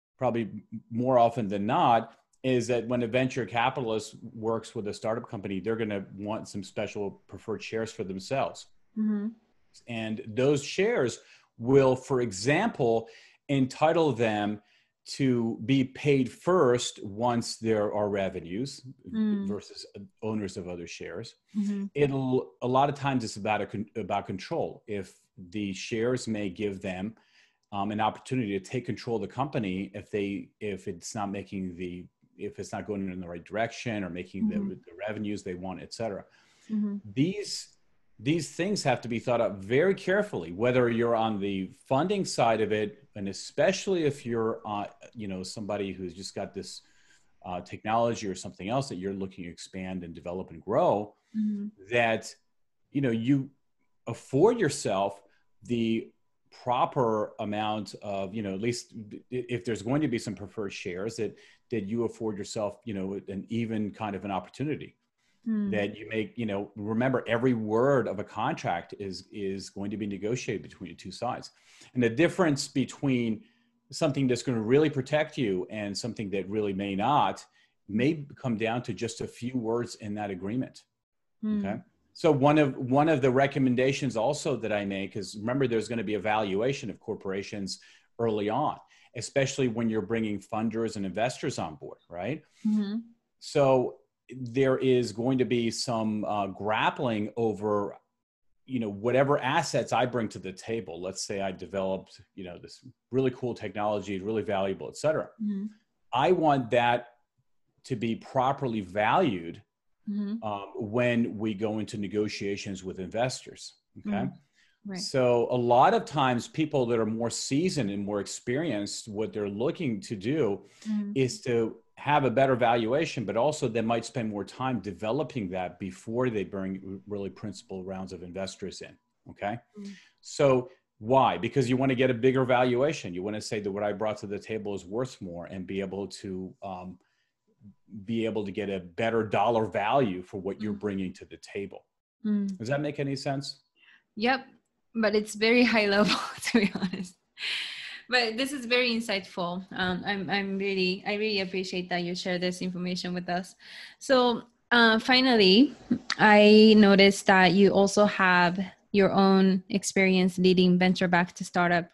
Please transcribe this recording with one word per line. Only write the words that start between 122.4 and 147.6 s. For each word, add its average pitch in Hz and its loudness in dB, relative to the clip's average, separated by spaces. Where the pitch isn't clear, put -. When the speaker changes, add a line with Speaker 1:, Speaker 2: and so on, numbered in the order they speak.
Speaker 1:
valuation, 120 2
but 101 -2
also 143 2
they 113 -2
might 117 0
spend 110 -4
more 101 -4
time 123 -4
developing 107 -4
that 90 -6
before 113 -2
they 104 0
bring 95 -6
r-, 98 -10
really 101 -6
principal 95 -12
rounds 92 -10
of 85 -12
investors 90 -8
in. - -16
Okay. 101 -6
Speaker 2:
Mm. 202 -12
Speaker 1:
So 131 2
why? 113 4
Because 113 0
you 127 2
wanna 131 2
get 127 4
a 123 0
bigger 127 4
valuation. 123 2
You 90 -6
wanna 104 -4
say 110 -6
that 98 -4
what 101 -2
I 104 0
brought 107 -2
to - -10
the 101 -6
table 104 -6
is 92 -8
worth 120 -6
more 85 -10
and 95 -10
be 95 -4
able 98 -6
to, 92 -10
um, 92 -12
be 113 -2
able 107 -2
to 98 -8
get 98 -4
a 95 -4
better 110 0
dollar 110 2
value 104 0
for 98 -12
what 95 -6
you're 104 -2
Speaker 2:
Mm. 101 -6
Speaker 1:
bringing 98 -4
to - -18
the - -18
table. - -12
Speaker 2:
Mm. 202 -2
Speaker 1:
Does 110 -6
that 143 0
make 147 -4
any 139 -2
sense? 139 -6
Speaker 2:
Yep. 254 0
But 214 2
it's 214 0
very 226 6
high 220 4
level, 202 4
<laughs> - -14
to 233 4
be 196 2
honest. 190 -6